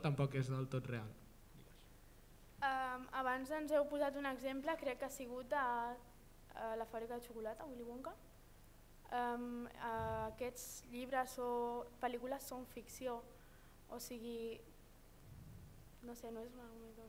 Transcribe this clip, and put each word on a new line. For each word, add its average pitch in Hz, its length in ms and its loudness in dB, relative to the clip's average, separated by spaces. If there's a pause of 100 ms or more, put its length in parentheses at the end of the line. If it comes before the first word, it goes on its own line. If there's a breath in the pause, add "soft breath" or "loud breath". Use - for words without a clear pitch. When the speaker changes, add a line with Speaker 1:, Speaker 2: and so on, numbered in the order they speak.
Speaker 1:
tampoc 139 360 6
és 127 120 6
del 131 200 2
tot 131 160 2
real. 113 220 0 (1500)
Speaker 2:
Em, 262 460 4 (160)
abans 262 340 4
ens 311 200 4
heu 285 160 10
posat 285 280 6
un 277 80 2
exemple, 269 540 2
crec 254 180 2
que 269 80 2
ha 262 80 -2
sigut 247 400 -4
a, 240 400 6 (600)
a 226 240 0
la 226 80 2
fàbrica 233 320 -2
de 240 80 -6
xocolata, 226 440 -4
Willy 240 160 -6
Wonka. 262 280 -4 (1000)
Em, 240 520 2
eh, 220 600 2
aquests 247 680 -4
llibres 254 460 2
o 247 120 4 (520)
pel·lícules 247 480 2
són 254 240 -4
ficció, 240 460 -2 (680 soft breath)
o 240 140 -4
sigui, 226 560 -2 (1400)
no 240 120 -6
sé, 233 200 -6
no 226 80 -4
és 247 120 -8
un 247 120 -10
argument 226 320 -12
que 226 100 -12